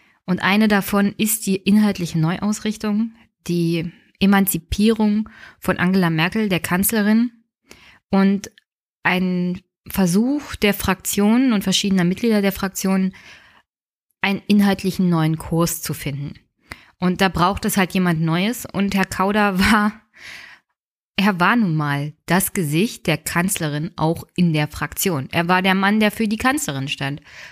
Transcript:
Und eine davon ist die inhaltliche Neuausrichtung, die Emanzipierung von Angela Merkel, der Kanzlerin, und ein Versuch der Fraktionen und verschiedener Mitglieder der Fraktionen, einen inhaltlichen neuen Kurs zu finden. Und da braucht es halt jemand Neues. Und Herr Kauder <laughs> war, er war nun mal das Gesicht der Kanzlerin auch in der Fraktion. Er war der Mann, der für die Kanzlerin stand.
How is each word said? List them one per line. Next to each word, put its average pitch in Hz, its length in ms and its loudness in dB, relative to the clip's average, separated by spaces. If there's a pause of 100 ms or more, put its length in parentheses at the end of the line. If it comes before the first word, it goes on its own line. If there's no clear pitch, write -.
(260)
Und 180 160 -2
eine 208 260 2
davon 202 480 0
ist - 300 -2
die 190 100 0
inhaltliche 196 640 0
Neuausrichtung, 214 920 -2 (340)
die 170 460 -2 (260)
Emanzipierung 208 1080 2 (300)
von - 200 -2
Angela 180 320 2
Merkel, 180 380 0
der 175 120 0
Kanzlerin, 214 720 2 (800)
und 196 400 2 (540)
ein 180 580 -2 (260)
Versuch 214 680 0
der 202 180 0
Fraktionen 214 800 0
und 196 100 0
verschiedener 190 420 0
Mitglieder 202 380 2
der 196 100 0
Fraktionen, 190 640 -2 (1040)
einen 196 280 -2
inhaltlichen 196 600 2
neuen 160 300 2
Kurs 165 420 -2
zu - 140 -8
finden. 143 400 -10 (640)
Und 180 220 -2
da 190 80 4
braucht 180 360 0
es 214 120 -2
halt 196 180 2
jemand 180 260 0
Neues. 175 460 -2
Und 196 300 -4
Herr 190 80 0
Kauder 202 540 0
<laughs> - 20 2
war, 208 320 2 (1200)
er 196 240 2
war 185 160 4
nun 190 220 2
mal 147 380 -2 (120)
das 185 260 0
Gesicht 165 540 -2
der 156 100 2
Kanzlerin 160 800 -4
auch - 380 -2
in 170 180 2
der 151 140 0
Fraktion. 147 640 -4
Er 175 160 -2
war 185 160 2
der 190 120 2
Mann, 196 260 2
der 214 100 2
für 226 160 -2
die 214 100 -2
Kanzlerin 156 520 -2
stand. 143 320 -6 (320)